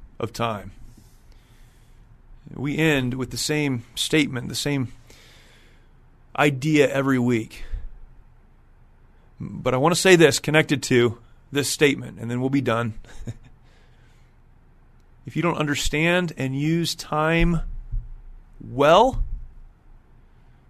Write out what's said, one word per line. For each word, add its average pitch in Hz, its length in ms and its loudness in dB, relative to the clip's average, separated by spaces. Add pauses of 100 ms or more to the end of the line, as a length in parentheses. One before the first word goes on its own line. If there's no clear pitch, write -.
(180)
of 113 140 -6
time? 104 400 -6 (1800)
We 143 240 -6
end 139 360 2
with 127 160 -8
the 127 60 -10
same 139 480 -2 (100)
statement, 131 540 0
the 120 60 -10
same 135 380 -4 (1400)
idea 147 540 2
every 135 280 0
week. 120 460 -2 (1800)
But - 340 -4
I - 20 0
want 151 180 2
to 165 60 -2
say 190 160 8
this 156 240 6
connected 151 440 0
to 120 340 4 (340)
this 135 160 -2
statement, 139 500 0
and 113 120 -10
then 120 100 -4
we'll 131 100 -2
be 139 100 0
done. 117 340 -2 (320)
<laughs> 117 80 -12 (1900)
If 123 100 -10
you 156 60 0
don't 165 160 0
understand 160 800 0
and 131 200 -4
use 160 360 -2
time 165 680 0 (960)
well, 156 640 4 (1500)